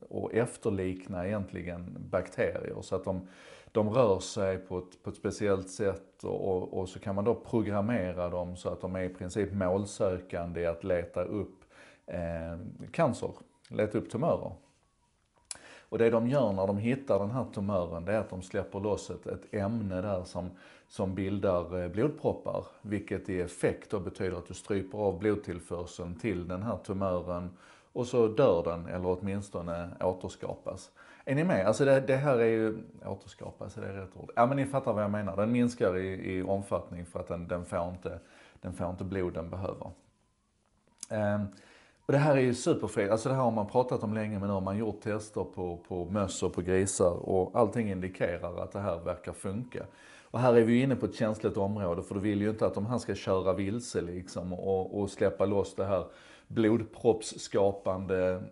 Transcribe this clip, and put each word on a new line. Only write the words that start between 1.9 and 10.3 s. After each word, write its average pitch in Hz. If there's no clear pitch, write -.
bakterier, 101
så 98
att 92
de, 92
de 107
rör 107
sig 95
på 90
ett, -
på 107
ett 98
speciellt 98
sätt -
och, 98
och, 95
och 92
så -
kan 101
man 101
då 110
programmera 101
dem 90
så -
att 87
de 92
är 92
i 90
princip 92
målsökande 92